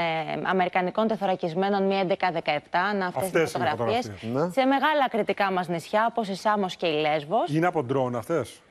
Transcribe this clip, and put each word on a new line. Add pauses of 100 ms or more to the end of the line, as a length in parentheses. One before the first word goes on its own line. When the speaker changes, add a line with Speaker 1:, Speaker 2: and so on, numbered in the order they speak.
(440)
Speaker 1:
αμερικανικών
τεθωρακισμένων
μη
έντεκα
δεκαεπτά,
να
αυτές
οι
Speaker 2:
Αυτές
είναι
οι
Speaker 1:
φωτογραφίες,
Speaker 2:
φωτογραφίες.
Speaker 3:
Ναι.
Speaker 1:
σε
μεγάλα
κριτικά
μας
νησιά,
όπως
η
Σάμος
και
η
Λέσβος.
Speaker 2:
Είναι
από
ντρόουν
αυτές;